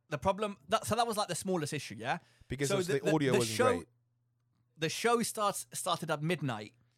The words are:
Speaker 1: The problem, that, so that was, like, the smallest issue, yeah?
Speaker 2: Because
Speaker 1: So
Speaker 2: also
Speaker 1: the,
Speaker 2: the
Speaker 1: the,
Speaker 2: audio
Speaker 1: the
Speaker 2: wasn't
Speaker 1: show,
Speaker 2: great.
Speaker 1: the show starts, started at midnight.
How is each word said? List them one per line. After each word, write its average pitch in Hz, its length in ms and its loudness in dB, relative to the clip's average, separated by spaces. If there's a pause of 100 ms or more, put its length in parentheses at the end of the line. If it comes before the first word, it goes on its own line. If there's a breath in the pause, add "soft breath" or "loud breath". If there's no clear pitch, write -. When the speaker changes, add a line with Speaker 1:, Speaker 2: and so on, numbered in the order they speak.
Speaker 1:
The 151 100 -4
problem, 196 380 -2 (120)
that, 214 160 2
so 208 100 -2
that 233 120 4
was, 214 100 -2
like, 208 120 0
the 170 60 -4
smallest 175 380 -2
issue, 135 240 -8
yeah? 135 220 -4 (280 soft breath)
Speaker 2:
Because 135 220 -2
Speaker 1:
So 196 60 2
Speaker 2:
also 180 180 0
Speaker 1:
the, 139 60 2
Speaker 2:
the 135 60 -4
Speaker 1:
the, 151 100 4
Speaker 2:
audio 143 180 4
Speaker 1:
the - 60 6
Speaker 2:
wasn't 110 180 0
Speaker 1:
show, 247 200 4
Speaker 2:
great. - 100 -12 (880)
Speaker 1:
the 156 120 0
show 233 340 2
starts, - 500 -2
started 165 380 -2
at 147 100 -2
midnight. 139 520 -2 (240)